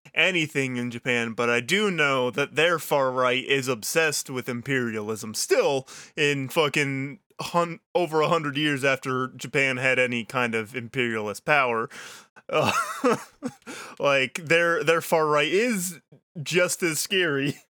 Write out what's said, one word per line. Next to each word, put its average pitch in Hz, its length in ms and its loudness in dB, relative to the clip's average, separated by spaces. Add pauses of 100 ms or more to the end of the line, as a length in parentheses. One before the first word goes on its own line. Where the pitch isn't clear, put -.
(120)
anything 151 640 0
in 120 140 -4
Japan, 117 440 -2
but 120 140 0
I 120 120 4
do 196 320 0
know 135 400 2
that 135 240 -2
their 160 240 2
far 135 320 2
right 127 320 2
is 139 240 0
obsessed 143 600 0
with 127 200 -8
imperialism 110 840 -4
still 165 520 0 (300)
in 143 320 0
fucking 139 720 0 (200)
hun-, 170 380 -2 (160)
over 156 280 0
a 151 60 2
hundred 151 280 0
years 143 280 0
after 131 440 0
Japan 131 480 -2
had 127 240 2
any 120 240 0
kind 117 320 -2
of 110 180 -6
imperialist 117 680 -4
power. 123 440 2 (640)
Uh, 135 220 2 (320)
<laughs> 240 120 4 (840)
like, 139 360 2 (120)
their, 165 360 4
their 165 180 4
far 156 260 2
right 147 240 4
is 185 500 0 (420)
just 175 400 0
as 160 160 0
scary. 147 580 0 (240)